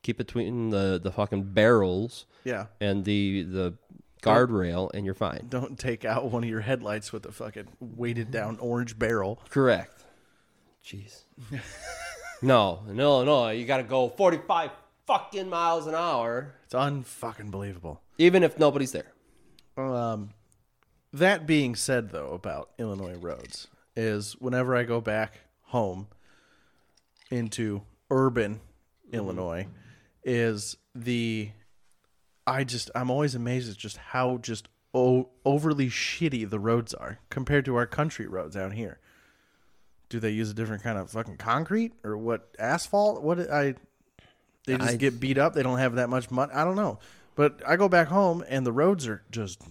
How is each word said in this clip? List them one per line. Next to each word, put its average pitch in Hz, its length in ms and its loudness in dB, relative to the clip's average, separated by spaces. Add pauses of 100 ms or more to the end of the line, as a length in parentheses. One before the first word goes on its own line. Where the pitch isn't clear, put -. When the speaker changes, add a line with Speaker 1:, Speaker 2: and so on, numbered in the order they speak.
Speaker 1:
Keep 117 140 -4
between 117 520 -4
the, 98 320 2
the 92 100 -4
fucking 101 320 -2 (100)
barrels 107 720 4 (180)
Speaker 2:
Yeah. 110 240 -6 (120)
Speaker 1:
and 101 240 0
the, 101 400 2
the 92 300 -2 (480)
Speaker 2:
Don't 117 280 6
Speaker 1:
guardrail, 92 440 0
and 101 120 -6
you're 95 100 -4
fine. 107 340 -4
Speaker 2:
Don't 127 280 -6
take 123 280 -6
out 117 260 0
one 117 120 -2
of 117 60 -4
your 110 120 -4
headlights 107 500 -4
with 107 140 -10
a - 60 -14
fucking 107 360 -12 (120)
weighted 117 520 -6
down 110 280 -4
orange 120 380 -2
barrel. 110 520 0
Speaker 1:
Correct. 123 540 2 (840)
Jeez. - 380 -16 (280)
<laughs> 139 100 -10 (760)
No, 104 480 4
no, 127 360 2
no. 131 260 4
You 117 160 -4
gotta 131 160 0
go 123 280 0
forty-five 170 600 2 (380)
fucking 190 420 -2
miles 165 380 0
an 156 80 -4
hour. 135 580 -2 (120)
Speaker 2:
It's - 100 -10
unfucking 127 720 -4
believable. 95 500 -10 (200)
Speaker 1:
Even 180 240 8
if 156 160 2
nobody's 139 320 4
there. - 200 -8 (640)
Speaker 2:
Um, 117 540 -4 (840)
that 165 360 0
being 143 280 4
said, 120 360 -2
though, 71 220 -8
about 85 440 -8
Illinois 98 400 -8
roads 76 520 -12 (260)
is 107 380 -2
whenever 127 420 -2
I 120 80 2
go 117 180 0
back 110 380 -2 (240)
home 107 460 -2 (1200)
into 110 500 -4 (300)
urban 117 480 2 (480)
Speaker 1:
Mm-hmm. 120 80 -12
Speaker 2:
Illinois, 92 500 -4 (580)
is 117 540 -2 (160)
the, 113 560 -2 (960)
I 135 200 0
just, 123 280 -8
I'm 127 160 -2
always 139 240 0
amazed 120 380 -4
at 98 60 -12
just - 200 -12
how 127 400 -2
just 117 300 -8 (260)
o-, 127 360 6 (140)
overly 143 460 2
shitty 127 640 -2
the 107 80 -2
roads 117 340 2
are - 240 -12 (140)
compared 135 340 2
to 131 120 0
our 120 100 2
country 147 400 -4
roads 90 280 -6
out 98 180 -4
here. 104 260 -8 (1120)
Do 117 120 -4
they 110 80 0
use 107 200 0
a 101 40 -6
different 110 300 -4
kind 113 140 -4
of 95 140 -6
fucking 110 240 -8
concrete 175 560 0 (100)
or 107 160 -6
what, 113 300 -4 (100)
asphalt? 170 680 2
What, 175 280 0
I, 143 240 2 (920)
they 131 120 0
just 120 160 2
Speaker 1:
I - 20 0
Speaker 2:
get 120 240 2
beat 131 180 2
up. 139 160 4
They 143 100 0
don't 127 160 2
have 123 160 2
that 123 140 2
much 127 220 -2
money. 127 220 0
I 147 100 0
don't 185 140 0
know. 190 220 -2 (360)
But 147 320 2
I 156 80 6
go 190 140 4
back 170 180 6
home 175 400 4
and 131 180 0
the 120 60 2
roads 151 340 4
are 107 160 -4 (100)
just 104 400 -6